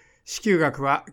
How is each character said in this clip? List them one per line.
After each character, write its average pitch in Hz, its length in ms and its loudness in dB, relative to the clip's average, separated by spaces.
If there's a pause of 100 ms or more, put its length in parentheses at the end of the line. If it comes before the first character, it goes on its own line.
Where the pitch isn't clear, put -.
(220)
支 - 200 -12
給 196 160 4
額 156 240 0
は 139 300 0